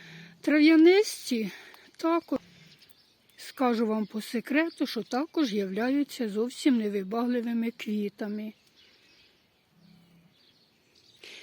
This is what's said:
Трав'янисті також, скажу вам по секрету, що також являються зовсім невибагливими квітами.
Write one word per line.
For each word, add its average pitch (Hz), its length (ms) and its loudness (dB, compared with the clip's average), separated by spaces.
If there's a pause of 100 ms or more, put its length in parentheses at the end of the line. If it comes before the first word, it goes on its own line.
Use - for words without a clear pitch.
(400)
Трав'янисті 311 1120 4 (460)
також, 330 420 -2 (1000)
скажу 240 500 -2
вам 214 200 -2
по 214 140 -8
секрету, 294 680 -2
що 214 160 -6
також 269 500 -2
являються 220 760 -2
зовсім 240 480 0
невибагливими 226 920 -2
квітами. 208 840 -6 (3000)